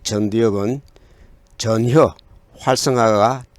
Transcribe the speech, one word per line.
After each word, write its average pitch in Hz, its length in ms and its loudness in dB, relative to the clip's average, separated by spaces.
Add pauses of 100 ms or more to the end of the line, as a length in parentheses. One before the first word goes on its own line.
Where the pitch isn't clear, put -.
전두엽은 107 760 -2 (760)
전혀 120 580 0 (420)
활성화가 123 880 0 (140)